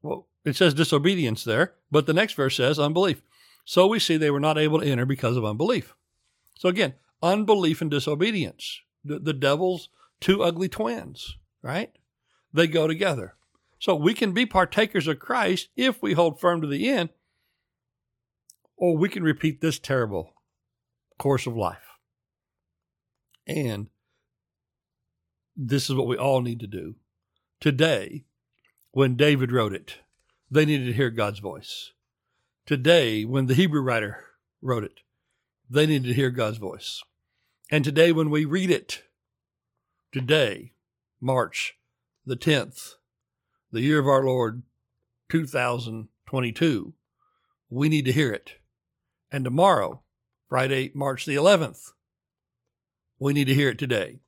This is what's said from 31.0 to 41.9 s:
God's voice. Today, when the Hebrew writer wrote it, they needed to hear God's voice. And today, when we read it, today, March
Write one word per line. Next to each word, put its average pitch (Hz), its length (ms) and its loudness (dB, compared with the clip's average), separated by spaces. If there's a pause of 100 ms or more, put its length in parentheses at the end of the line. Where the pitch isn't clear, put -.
God's 104 300 -4
voice. - 520 -14 (720)
Today, 127 600 2
when 131 200 0
the 127 80 2
Hebrew 151 280 4
writer 113 420 -4 (380)
wrote 120 220 -2
it, - 160 -12 (680)
they 147 160 2
needed 143 220 0
to 120 60 0
hear 131 160 0
God's 113 280 -4
voice. 95 460 -10 (640)
And 151 160 0
today, 156 260 6
when 160 180 0
we 151 140 0
read 180 260 -2
it, - 340 -2 (1080)
today, 131 600 -2 (480)
March 127 540 -2 (500)